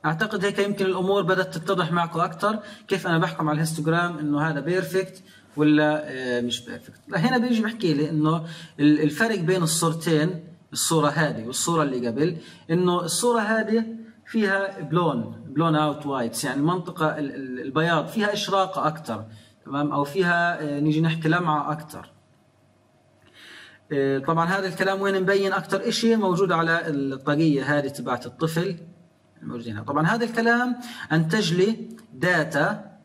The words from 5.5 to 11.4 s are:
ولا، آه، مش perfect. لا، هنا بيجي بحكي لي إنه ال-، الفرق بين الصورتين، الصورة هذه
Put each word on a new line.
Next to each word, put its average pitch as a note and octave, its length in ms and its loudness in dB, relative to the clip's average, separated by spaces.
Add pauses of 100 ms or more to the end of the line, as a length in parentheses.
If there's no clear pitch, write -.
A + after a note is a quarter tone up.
ولا، D3+ 500 4
آه، B2+ 340 -2
مش A#2+ 240 -4
perfect. - 440 -16
لا، G3 100 -2
هنا B3 200 4
بيجي A3+ 240 2
بحكي F#3 320 0
لي D3+ 160 0
إنه D#3 260 2 (440)
ال-، D3 200 6
الفرق G#3 380 0
بين F3+ 240 2
الصورتين، E3 840 0 (280)
الصورة D3+ 360 2
هذه C#3+ 380 -2